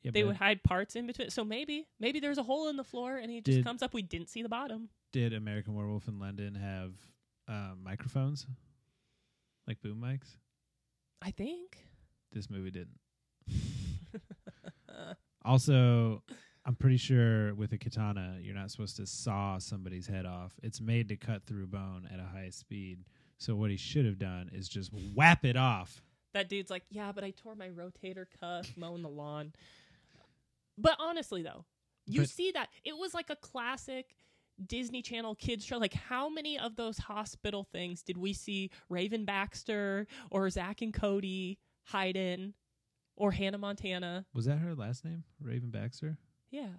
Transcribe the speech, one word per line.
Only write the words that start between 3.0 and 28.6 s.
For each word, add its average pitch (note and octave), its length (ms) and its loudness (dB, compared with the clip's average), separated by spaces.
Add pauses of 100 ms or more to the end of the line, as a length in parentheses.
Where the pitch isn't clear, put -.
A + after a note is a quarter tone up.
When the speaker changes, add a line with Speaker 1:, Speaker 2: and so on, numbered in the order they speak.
Speaker 2:
and A#3 140 -6
he A#3 100 -8
just C3+ 160 6
Speaker 1:
Did B2 80 6
Speaker 2:
comes A#3+ 160 -4
up. - 140 -2
We A3 80 0
didn't E3+ 260 -8
see A3+ 140 -6
the A#3+ 40 -4
bottom. A3+ 420 -6 (220)
Speaker 1:
Did A#2+ 220 2
American G#2+ 400 -4
Werewolf G#2 340 -2
in G#2 120 -6
London G2+ 340 -6
have, F#2+ 380 -6 (560)
uh, G2+ 260 -6 (100)
microphones? C3+ 640 -2 (1200)
Like A2+ 140 -6
boom G#2+ 180 -8
mics? C3 380 -6 (840)
Speaker 2:
I F#3+ 120 -6
think. F4 480 -8 (520)
Speaker 1:
This G2 160 -6
movie F#2+ 220 -4
didn't. F2+ 300 -12 (480)
Speaker 2:
<laughs> - 100 -2 (1900)
Speaker 1:
Also, A#2+ 800 8 (420)
I'm B2 100 2
pretty C3 220 6
sure A2+ 580 6
with G#2 160 0
a A2 60 -2
katana, G2+ 640 -2
you're G2 140 -8
not G2 160 -6
supposed - 260 -6
to G2+ 80 -6
saw G2 540 0
somebody's F#2 480 -6
head F#2+ 180 -2
off. F2+ 360 -8
It's A2 200 -6
made A2+ 280 4
to G#2 60 -2
cut G#2 300 -4
through G2 220 -6
bone F#2+ 460 -6
at F#2 60 -8
a F#2 60 -8
high F#2 240 -10
speed. F#2 500 -10 (380)
So - 180 0
what G#2 160 4
he F#2+ 60 0
should C#3+ 280 4
have G2 140 2
done F2+ 320 -4
is F#2+ 160 -8
just F#2+ 240 -6 (240)
whap D#3+ 300 10
it B2 100 6
off. A#2 460 2 (320)
Speaker 2:
That G3 160 2
dude's G3 200 -4
like, - 200 -4
"Yeah, G#3 240 -6
but G3 100 -6
I G3 80 -6
tore A3 240 -16
my F#3 140 -12
rotator F3+ 560 -10 (160)
cuff F3 340 -6